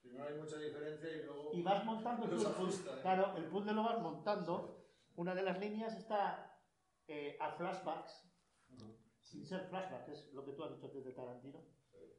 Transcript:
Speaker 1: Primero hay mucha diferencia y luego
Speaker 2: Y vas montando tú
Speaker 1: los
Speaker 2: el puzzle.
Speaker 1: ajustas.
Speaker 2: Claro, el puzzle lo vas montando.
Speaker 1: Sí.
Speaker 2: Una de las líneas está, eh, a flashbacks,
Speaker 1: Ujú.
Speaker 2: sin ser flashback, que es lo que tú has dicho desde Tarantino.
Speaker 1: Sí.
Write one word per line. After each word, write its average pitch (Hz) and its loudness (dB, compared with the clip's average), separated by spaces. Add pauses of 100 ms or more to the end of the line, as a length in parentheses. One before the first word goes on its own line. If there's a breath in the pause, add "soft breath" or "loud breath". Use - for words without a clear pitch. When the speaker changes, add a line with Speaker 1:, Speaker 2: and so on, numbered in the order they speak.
Speaker 1:
Primero 123 -8
hay 147 -4
mucha 156 -4
diferencia 151 -4
y 151 -2
luego 147 -4
Speaker 2:
Y 175 4
vas 202 6
montando 226 0
tú 170 2
Speaker 1:
los 220 4
Speaker 2:
el 202 4
puzzle. 185 2
Speaker 1:
ajustas. - -2
Speaker 2:
Claro, 185 6
el 165 0
puzzle 202 2
lo 220 6
vas 226 4
montando. 196 2 (100)
Speaker 1:
Sí. - -20
Speaker 2:
Una 180 0
de 185 2
las 190 4
líneas 214 -2
está, 190 0 (500)
eh, 147 -4
a 147 0
flashbacks, - -2 (440)
Speaker 1:
Ujú. 110 -14 (240)
Speaker 2:
sin - -12
ser 185 -4
flashback, 185 -4
que 151 -8
es - -14
lo 135 -8
que 135 -6
tú 156 -6
has 139 -6
dicho 131 -10
desde 131 -8
Tarantino. 127 -10 (300)
Speaker 1:
Sí. - -20 (220)